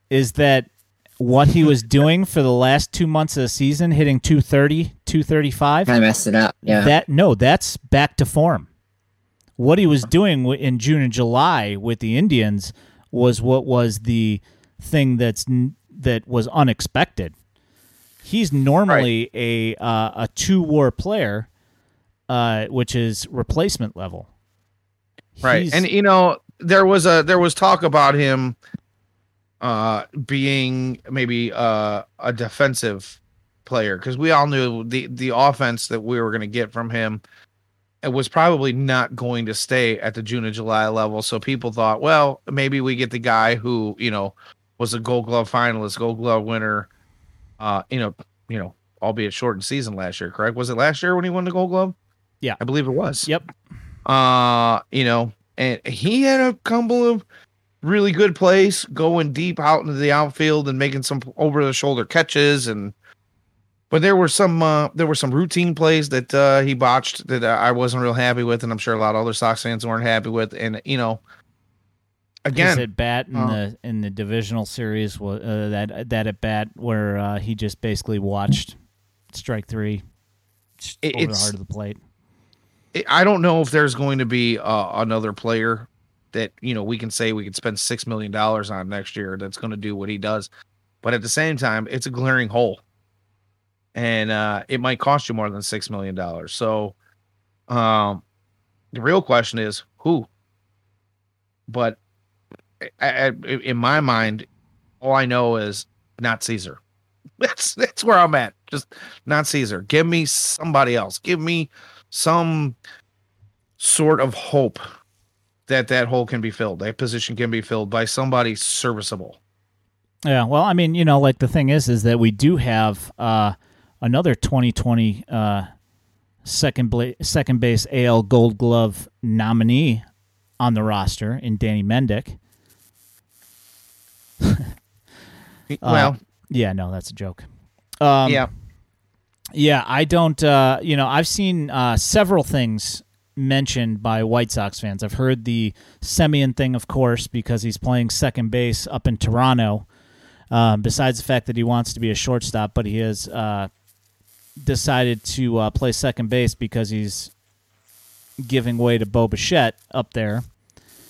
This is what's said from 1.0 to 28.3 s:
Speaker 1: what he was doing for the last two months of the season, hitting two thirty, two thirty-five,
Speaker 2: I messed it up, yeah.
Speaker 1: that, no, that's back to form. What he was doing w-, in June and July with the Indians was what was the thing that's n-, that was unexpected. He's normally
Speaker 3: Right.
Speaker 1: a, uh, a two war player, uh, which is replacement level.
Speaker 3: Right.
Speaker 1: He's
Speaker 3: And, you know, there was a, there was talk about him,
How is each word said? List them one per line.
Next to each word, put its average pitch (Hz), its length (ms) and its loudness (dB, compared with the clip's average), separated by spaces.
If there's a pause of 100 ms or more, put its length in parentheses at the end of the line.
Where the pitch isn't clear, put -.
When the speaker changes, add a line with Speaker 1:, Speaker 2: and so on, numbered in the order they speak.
Speaker 1:
what 131 300 6
he 160 160 6
was 139 180 4
doing 151 420 4
for 165 180 0
the 127 100 4
last 127 400 2
two 170 140 0
months 156 300 0
of 135 60 0
the 120 60 0
season, 147 420 0
hitting 143 300 4
two 151 200 4
thirty, 147 520 2 (120)
two 156 180 0
thirty-five, 151 680 2
Speaker 2:
I 123 120 4
messed 110 260 2
it 104 80 0
up, 110 280 2
yeah. 107 200 2
Speaker 1:
that, 147 260 4
no, 156 260 4
that's 127 420 2
back - 400 2
to 139 100 2
form. 147 420 0 (880)
What 143 220 4
he 196 80 6
was 147 180 4
doing 160 400 2
w-, 131 140 0
in 127 200 0
June 143 240 2
and 123 100 0
July 120 640 2
with 110 240 -4
the 113 160 -2
Indians 113 560 2 (380)
was 120 320 2
what 127 240 2
was 120 340 0
the 110 400 0 (400)
thing 135 380 2
that's 117 300 -2
n-, 127 280 0 (240)
that 123 260 -2
was 120 220 -2
unexpected. 127 840 0 (920)
He's 196 280 0
normally 135 840 4
Speaker 3:
Right. 120 60 -6
Speaker 1:
a, 113 360 -2
uh, 110 480 -2
a - 100 -2
two 190 280 2
war 151 280 4
player, 120 580 -4 (800)
uh, 117 380 0
which 127 300 -2
is 113 320 -2
replacement 131 680 -4
level. 87 320 -12 (1120)
Speaker 3:
Right. 131 220 2
Speaker 1:
He's 147 100 -2
Speaker 3:
And, 180 120 2
you 202 140 2
know, 185 380 6 (200)
there 190 280 4
was 190 180 6
a, 165 180 6
there 180 160 4
was 175 160 2
talk 190 280 4
about 143 320 4
him, 131 420 0 (1040)